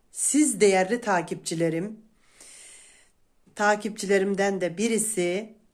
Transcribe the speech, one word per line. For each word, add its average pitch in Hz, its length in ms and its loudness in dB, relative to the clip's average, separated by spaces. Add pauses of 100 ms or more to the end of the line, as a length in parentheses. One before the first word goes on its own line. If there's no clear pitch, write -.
(120)
siz 262 480 0
değerli 196 400 4
takipçilerim, 170 1000 -4 (1500)
takipçilerimden 202 1080 0
de 170 180 -4
birisi 214 760 -2 (200)